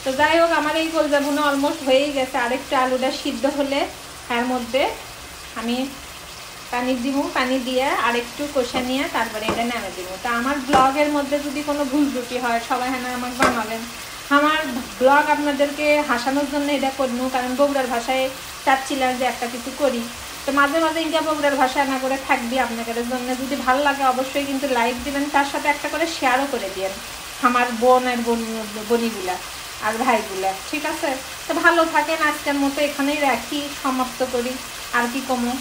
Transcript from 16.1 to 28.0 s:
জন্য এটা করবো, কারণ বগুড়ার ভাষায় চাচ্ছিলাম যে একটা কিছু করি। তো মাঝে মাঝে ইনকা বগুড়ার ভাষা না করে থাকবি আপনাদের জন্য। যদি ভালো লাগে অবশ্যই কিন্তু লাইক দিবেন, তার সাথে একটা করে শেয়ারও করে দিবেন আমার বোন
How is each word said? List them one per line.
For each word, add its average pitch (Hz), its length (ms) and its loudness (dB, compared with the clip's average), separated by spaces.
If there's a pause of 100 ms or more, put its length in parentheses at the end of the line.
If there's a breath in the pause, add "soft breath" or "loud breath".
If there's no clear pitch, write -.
জন্য 285 180 0
এটা 269 260 0
করবো, 254 260 0 (100)
কারণ 247 260 0
বগুড়ার 277 280 4
ভাষায় 254 380 0 (400)
চাচ্ছিলাম 262 540 2
যে 262 60 0
একটা 240 280 -2
কিছু 247 180 -8 (100)
করি। 240 200 2 (440)
তো - 60 -2
মাঝে 285 280 4
মাঝে 320 220 2
ইনকা 311 200 0
বগুড়ার 294 340 2
ভাষা 277 300 2
না 262 180 -2
করে 262 140 0 (100)
থাকবি 247 320 0
আপনাদের 233 380 -2 (120)
জন্য। 247 180 -4 (140)
যদি 277 140 -4
ভালো 254 320 2
লাগে 269 160 0 (100)
অবশ্যই 262 320 -2
কিন্তু 269 200 -2 (120)
লাইক 233 180 2 (100)
দিবেন, 277 180 -2 (100)
তার 285 180 4
সাথে 294 160 -2
একটা 294 260 0
করে 302 120 0 (100)
শেয়ারও 262 380 2
করে 202 220 -4
দিবেন 190 180 -4 (540)
আমার 247 200 4 (140)
বোন 254 260 8